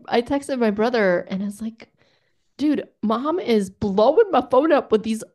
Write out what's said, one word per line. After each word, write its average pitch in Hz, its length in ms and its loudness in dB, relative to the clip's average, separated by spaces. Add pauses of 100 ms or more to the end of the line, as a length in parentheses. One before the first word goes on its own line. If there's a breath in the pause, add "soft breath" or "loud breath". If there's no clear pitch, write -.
I 240 120 0
texted 277 380 -4
my 226 120 2
brother 208 480 0 (100)
and 190 120 -6
I 208 40 -6
was 202 160 -10
like, 220 260 -12 (720)
"Dude, 285 320 -2 (120)
mom 254 380 -2
is 214 300 0
blowing 220 640 2
my 285 200 2
phone 302 220 4
up 254 180 0
with 214 120 2
these 220 200 -4 (120)